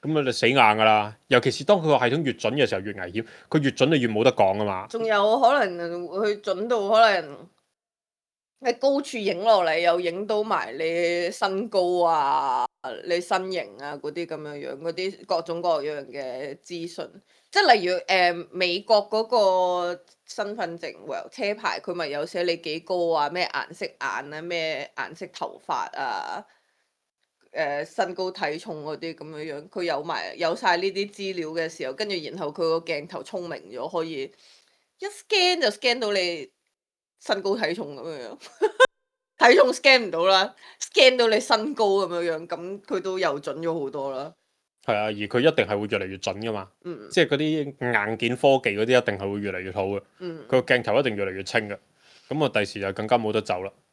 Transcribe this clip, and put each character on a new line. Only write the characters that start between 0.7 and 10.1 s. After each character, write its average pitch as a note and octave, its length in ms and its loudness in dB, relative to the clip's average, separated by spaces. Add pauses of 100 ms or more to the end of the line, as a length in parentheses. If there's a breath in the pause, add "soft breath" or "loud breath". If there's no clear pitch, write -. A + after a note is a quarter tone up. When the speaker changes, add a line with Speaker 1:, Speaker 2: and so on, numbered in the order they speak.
Speaker 1:
啦！ G#2+ 320 4 (120)
尤 B2 120 8
其 B2+ 100 0
是 C3+ 140 -8
當 G#3 140 6
佢 D#3+ 60 -4
個 D3+ 140 6
系 A#2+ 160 4
統 E3 80 0
越 C#3 120 0
準 A2 160 -2
嘅 C3 180 4
時 - 60 -2
候 F#2+ 80 -2
越 G#2 100 -8
危 G2 80 -10 (100)
險， A2 140 -4 (240 loud breath)
佢 D#3 140 2
越 C#3 80 2
準 C3+ 160 2
你 D#3 160 4
越 A#2+ 40 2
冇 G#2+ 160 2
得 C3 80 8
講 G2 280 4
㗎 G#2+ 60 0
嘛。 G2 220 -4
Speaker 2:
仲 A#3 160 -8
有 A3 380 2
可 B3+ 260 6
能 F3 420 -6
會 G#3 340 -2
準 G3 260 -4
到 A3 220 0
可 A3 100 6
能 F3 480 2 (1120)
喺 B3 180 -2
高 C#4 220 2
處 - 160 -10
影 F#3+ 260 -2
落 G#3 220 6
嚟， D#3+ 160 2
又 E3+ 200 4
影 F3+ 260 -4